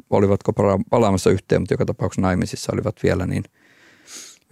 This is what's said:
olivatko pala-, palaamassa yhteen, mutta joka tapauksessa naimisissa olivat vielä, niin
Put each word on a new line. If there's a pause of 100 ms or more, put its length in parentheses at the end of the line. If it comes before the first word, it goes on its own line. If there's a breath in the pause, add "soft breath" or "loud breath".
(100)
olivatko
pala-,
palaamassa
yhteen,
mutta
joka
tapauksessa
naimisissa
olivat
vielä,
niin (1080 loud breath)